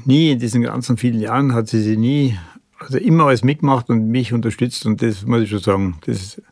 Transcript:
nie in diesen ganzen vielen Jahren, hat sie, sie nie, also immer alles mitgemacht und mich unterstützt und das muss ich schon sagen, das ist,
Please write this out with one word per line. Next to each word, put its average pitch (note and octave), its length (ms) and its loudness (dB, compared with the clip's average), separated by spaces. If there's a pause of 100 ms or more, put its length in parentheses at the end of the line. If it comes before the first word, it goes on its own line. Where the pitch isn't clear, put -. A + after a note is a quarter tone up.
nie D3+ 260 4
in C3 80 0
diesen A#2 240 0
ganzen A#2+ 340 -2
vielen A#2 240 -2
Jahren, B2 340 0
hat A2+ 140 -2
sie, A2+ 140 0
sie G#2+ 140 0
nie, B2+ 420 0 (400)
also C3 200 -6
immer E3 260 4
alles B2 200 2
mitgemacht C#3 460 0
und A2 200 2
mich A#2+ 220 -2
unterstützt A#2 540 -2
und G#2+ 160 0
das G#2+ 240 -2
muss A#2 160 2
ich G2+ 80 -2
schon G#2 80 -4
sagen, G2 480 0
das - 100 -4
ist, F#2+ 360 -14